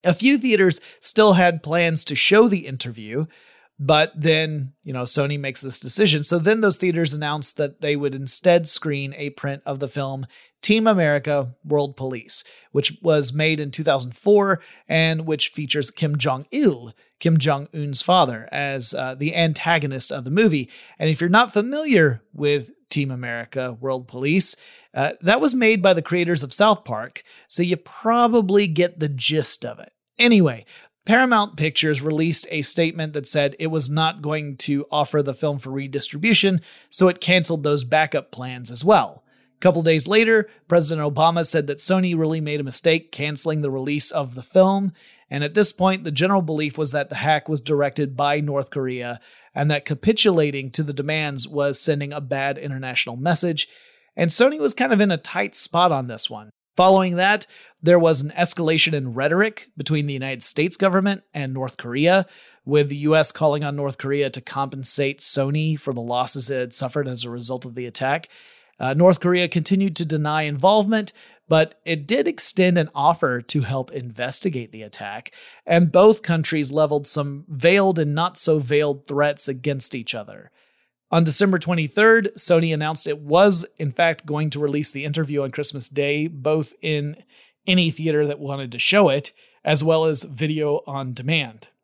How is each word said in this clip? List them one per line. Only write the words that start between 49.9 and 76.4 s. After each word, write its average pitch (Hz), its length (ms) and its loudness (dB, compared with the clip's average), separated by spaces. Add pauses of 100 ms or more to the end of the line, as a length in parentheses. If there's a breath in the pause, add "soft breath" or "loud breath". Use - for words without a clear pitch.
to 160 120 -4
the 147 100 -4
demands 143 540 -4
was 143 340 -2
sending 143 320 -2
a 147 80 -10
bad 139 380 -4
international 127 580 -6
message, 160 520 -2 (480 soft breath)
and 170 140 0
Sony 277 280 2
was 285 160 0
kind 254 180 0
of 202 80 4
in 208 100 4
a 170 60 0
tight 196 400 -6
spot 170 360 2
on 131 140 -2
this 113 220 -4
one. 107 220 -12 (260)
Following 185 400 4
that, 202 300 2 (360 soft breath)
there 175 160 6
was 160 220 4
an 147 100 -6
escalation 160 640 0
in 131 200 -4
rhetoric 170 640 -2
between 147 300 -2
the 143 60 -6
United 131 320 -8
States - 320 0
government 190 480 0 (100)
and 135 180 -6
North 131 240 -8
Korea, 165 500 2 (380 soft breath)
with 147 240 2
the 143 100 -8
U 151 180 2
S 151 160 4
calling 151 320 0
on 143 100 -6
North 139 240 -6
Korea 139 320 -2
to 131 100 -10
compensate 139 800 -4
Sony 151 600 -2
for 139 140 -6
the 120 80 -4
losses 123 480 -2
it 135 100 -4
had 123 160 -6
suffered 139 340 -4
as 123 160 -8
a 120 60 -10
result 120 340 -6
of 120 100 -14
the 123 120 -10
attack. 135 420 -4 (500 soft breath)
Uh, 135 160 -2
North 175 240 6
Korea 180 300 0
continued 185 480 0
to 175 80 -4
deny 151 380 -2
involvement, 202 720 2 (360 soft breath)
but 160 360 2
it 160 220 -4
did 262 220 0
extend 180 500 2
an 156 160 0
offer 139 460 2
to 139 220 -2
help 127 280 -4
investigate 123 800 -6
the 110 120 -18
attack, 104 500 -14 (340 loud breath)
and 170 240 4
both 214 320 6
countries 156 480 -2